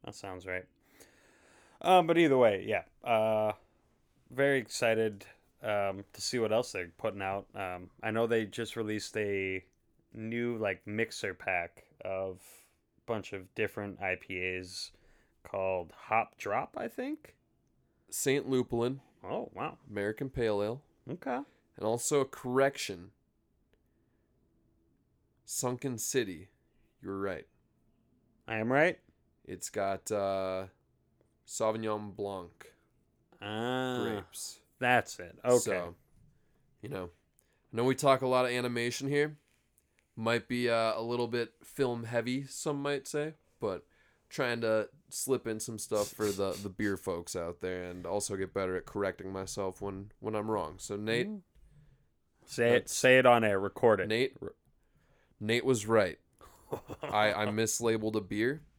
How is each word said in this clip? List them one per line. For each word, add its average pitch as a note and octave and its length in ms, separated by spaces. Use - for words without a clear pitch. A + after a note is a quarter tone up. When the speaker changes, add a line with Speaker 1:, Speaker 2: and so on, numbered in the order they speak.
Speaker 1:
that G2 100
sounds F#2 300
right. F#2 200
Um, F3 260
but E3 100
either D3 200
way, G#2 300
yeah. G#2 160
Uh, A2 460
very C#3 280
excited, A2+ 640
um, G2+ 400
to - 80
see - 180
what G#2+ 140
else A#2+ 180
they're F2+ 260
putting G2 240
out. G2 240
Um, F2+ 340
I A2 100
know A2+ 140
they A2+ 200
just A2 300
released G#2+ 420
a G2 460
new, A#2 440
like, G2+ 300
mixer G#2+ 460
pack F2 500
of F#2+ 380
a - 80
bunch A2 280
of F#2+ 200
different G2+ 480
I F#2 180
P F#2 200
As F#2 340
called F#2 480
Hop A2 300
Drop, A2 400
I A#3 100
think? - 480
Speaker 2:
Saint C3+ 400
Lupulin. B2 500
Speaker 1:
Oh, B2 300
wow. B2 240
Speaker 2:
American G#2+ 400
Pale G#2+ 340
Ale. A#2 180
Speaker 1:
Okay. B3+ 280
Speaker 2:
And G2 80
also, A#2+ 380
correction. B2+ 880
Sunken B2 520
City. G2 500
You F#2 80
were G2 100
right. G2 260
Speaker 1:
I A2 100
am A2+ 140
right? D#3 280
Speaker 2:
It's - 240
got, G2 420
uh, F#2+ 560
Sauvignon A2 720
Blanc F#2+ 560
Speaker 1:
Ah, B2 600
Speaker 2:
grapes. - 560
Speaker 1:
that's B2 400
it. F2 240
Okay. B2 160
Speaker 2:
So, F2+ 360
you G#2+ 60
know, - 220
I - 40
know A#2 60
we B2+ 120
talk C3+ 260
a C3 60
lot B2+ 180
of A#2+ 60
animation B2 580
here. D3 260
Might A2+ 320
be, B2 220
uh, A2+ 280
a A2+ 40
little A#2+ 260
bit A#2 240
film A#2+ 440
heavy, A#2+ 400
some C#3+ 360
might C#3+ 260
say, D3+ 260
but F#2+ 260
trying A#2+ 320
to A2 260
slip - 360
in A2 140
some A2 180
stuff G#2 300
for G#2+ 240
the, F#2+ 220
the G#2 60
beer G2 260
folks F2 400
out F2 240
there F2+ 240
and F2+ 220
also G2+ 320
get F#2+ 160
better F#2 240
at - 80
correcting F#2+ 480
myself F#2+ 480
when, G2 300
when A2 140
I'm G#2+ 140
wrong. F#2 280
So, - 180
Nate. A2 340
Speaker 1:
Mm. G#3 120
Say A#2+ 240
it, A#2 140
Speaker 2:
That's - 120
Speaker 1:
say B2+ 240
it B2+ 60
on A#2+ 180
air. G2+ 160
Record G2+ 400
it. F#2 80
Speaker 2:
Nate, A#2 300
Nate A2+ 240
was A#2+ 200
right. G#2+ 320
Speaker 1:
<laughs> - 420
Speaker 2:
I, G#2+ 300
I G#2+ 140
mislabeled A2 680
a G#2+ 60
beer. A2 400